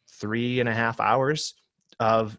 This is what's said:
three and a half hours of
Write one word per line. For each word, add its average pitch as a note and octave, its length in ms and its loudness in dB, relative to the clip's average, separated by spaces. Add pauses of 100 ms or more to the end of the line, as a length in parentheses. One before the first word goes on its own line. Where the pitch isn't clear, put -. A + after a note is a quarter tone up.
three A#2 540 -4
and A#2+ 80 0
a A2+ 40 0
half A#2 260 0
hours C3 560 0 (440)
of A2+ 400 2